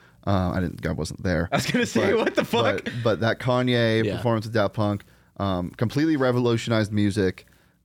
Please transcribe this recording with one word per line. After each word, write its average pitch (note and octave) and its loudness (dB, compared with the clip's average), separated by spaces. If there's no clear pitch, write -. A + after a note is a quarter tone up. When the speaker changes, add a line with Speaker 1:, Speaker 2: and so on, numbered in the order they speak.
Speaker 1:
Uh, F#2 0
I F#2 0
didn't, - -4
I E2 -2
wasn't - -6
there. F2 0
Speaker 2:
I C#3 0
was C3+ 0
gonna A#3+ 0
say, - 0
Speaker 1:
But, A3+ 2
Speaker 2:
what E4 -2
the A#3 0
fuck? - 0
Speaker 1:
but, - -8
but A2 0
that A2 0
Kanye A#2+ 2
Speaker 3:
Yeah. F#2+ -2
Speaker 1:
performance A2+ 0
of A2 -10
Daft G#2 2
Punk, G#2 -2
um, F#2 -2
completely D3 0
revolutionized A#2+ 2
music. G2+ 0